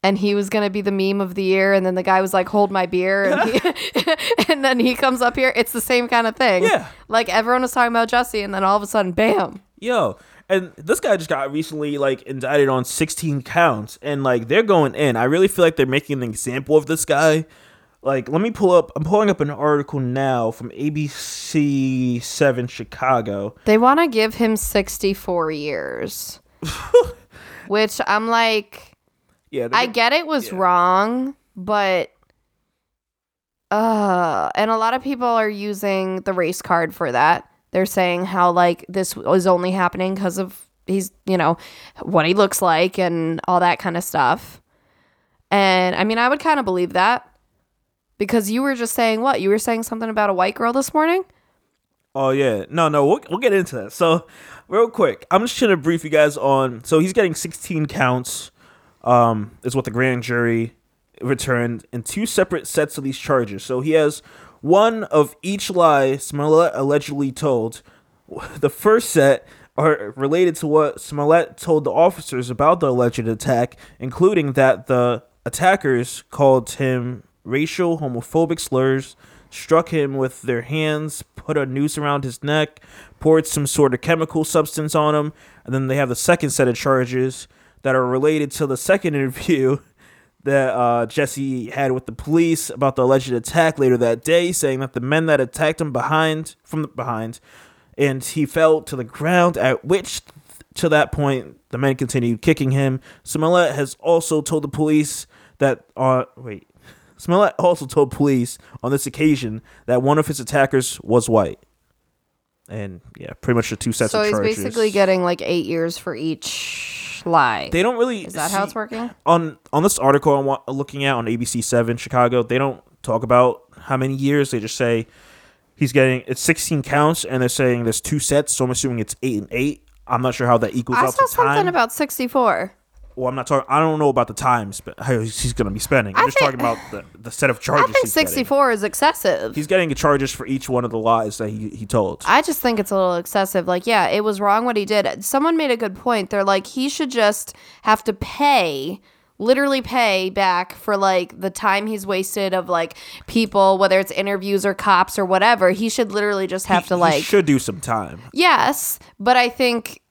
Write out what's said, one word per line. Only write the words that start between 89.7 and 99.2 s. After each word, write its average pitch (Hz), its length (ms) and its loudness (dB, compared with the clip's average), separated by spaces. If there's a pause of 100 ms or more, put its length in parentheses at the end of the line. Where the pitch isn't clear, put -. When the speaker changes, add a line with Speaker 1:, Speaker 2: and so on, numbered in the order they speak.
Speaker 2:
that, 135 300 2
uh, 120 320 2
Jesse 135 640 -4
had 135 220 -2
with 127 160 -4
the - 40 -12
police 160 600 0
about 135 240 0
the 131 80 2
alleged 131 280 2
attack 156 460 0
later 127 200 4
that 117 260 0
day, 175 280 2
saying 135 280 -2
that 131 140 -8
the 127 60 -4
men 147 280 0
that 151 120 4
attacked 151 420 -2
him 170 100 -4
behind, 156 720 -2
from 156 180 -6
the 151 60 -6
behind, 117 520 -8 (580)
and 135 260 0
he 151 220 -2
fell 160 360 2
to - 140 -10
the 127 100 -6
ground, 175 520 2